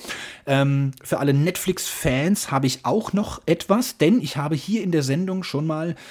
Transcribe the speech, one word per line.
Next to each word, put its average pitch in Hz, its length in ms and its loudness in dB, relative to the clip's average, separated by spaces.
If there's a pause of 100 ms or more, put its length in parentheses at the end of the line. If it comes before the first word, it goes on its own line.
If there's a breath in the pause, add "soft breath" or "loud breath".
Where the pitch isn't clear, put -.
(460 loud breath)
Ähm, 139 460 2 (100)
für - 160 -2
alle 143 160 4
Netflix-Fans 160 1160 0
habe 135 160 2
ich - 180 -4
auch 214 280 0
noch - 340 -2
etwas, 196 500 0
denn 196 240 4
ich 135 160 -4
habe 147 180 -2
hier 202 280 -2
in 180 80 -2
der 156 120 2
Sendung 185 380 -2
schon 147 240 -4
mal 160 300 -2 (160 loud breath)